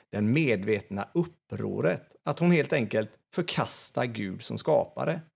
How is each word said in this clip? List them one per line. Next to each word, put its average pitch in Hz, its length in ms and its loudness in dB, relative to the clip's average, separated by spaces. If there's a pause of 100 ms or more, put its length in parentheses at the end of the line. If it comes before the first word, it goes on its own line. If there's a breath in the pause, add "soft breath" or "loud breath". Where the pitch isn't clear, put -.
(120 soft breath)
den 104 200 2
medvetna 104 840 0
upproret. 104 880 -2 (220)
Att 147 140 -2
hon 175 140 6
helt 151 200 4
enkelt 110 380 0 (240)
förkastar - 680 -2
Gud 110 380 -6
som 110 160 -6
skapare. 160 600 0 (160)